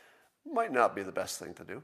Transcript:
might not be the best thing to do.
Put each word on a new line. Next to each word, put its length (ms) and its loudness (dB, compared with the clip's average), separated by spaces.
might 280 -2
not 220 6
be 80 -4
the 80 -8
best 280 -4
thing 140 -10
to 100 -18
do. 200 -12